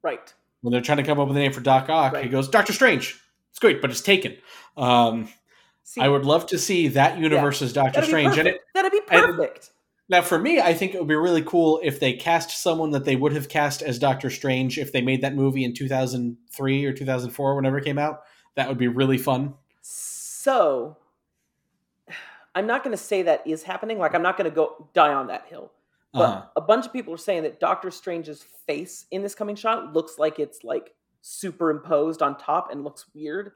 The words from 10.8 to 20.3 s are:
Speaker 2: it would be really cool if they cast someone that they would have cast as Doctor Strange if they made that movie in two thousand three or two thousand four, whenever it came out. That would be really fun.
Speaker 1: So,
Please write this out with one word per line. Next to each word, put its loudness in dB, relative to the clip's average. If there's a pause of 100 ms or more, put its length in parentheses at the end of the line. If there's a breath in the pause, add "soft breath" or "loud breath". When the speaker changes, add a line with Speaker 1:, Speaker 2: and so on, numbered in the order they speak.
Speaker 2:
it -6
would -4
be 2
really 2
cool 4
if -2
they 2
cast 0 (120)
someone 0
that -2
they 2
would 2
have -6
cast -2
as -4
Doctor 0
Strange -2
if -6
they -2
made 0
that -2
movie 0
in -4
two -6
thousand -4 (120)
three -2
or -2
two -10
thousand -4
four, -2
whenever 0
it -6
came -2
out. -4 (340 soft breath)
That -2
would -4
be 2
really 2
fun. -2 (280)
Speaker 1:
So, -2 (1600 loud breath)